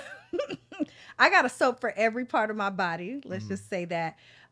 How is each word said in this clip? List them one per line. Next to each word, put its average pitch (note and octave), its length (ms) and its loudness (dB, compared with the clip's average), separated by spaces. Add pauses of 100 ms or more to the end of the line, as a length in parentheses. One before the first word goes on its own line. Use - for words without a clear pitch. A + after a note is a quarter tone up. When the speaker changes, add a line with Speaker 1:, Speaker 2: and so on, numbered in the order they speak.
(1200)
Speaker 1:
I D4 120 8
got F4+ 140 8
a B3 40 2
soap B3+ 320 0
for A3 160 -2
every A3+ 280 2
part A3+ 260 0
of G#3+ 60 -4
my G3+ 140 0
body. F#3 540 -4
Let's F#3+ 200 -8
Speaker 2:
Mm-hmm. - 80 -10
Speaker 1:
just G3 160 -8
say F3+ 180 -2
that. E3 320 -4 (340)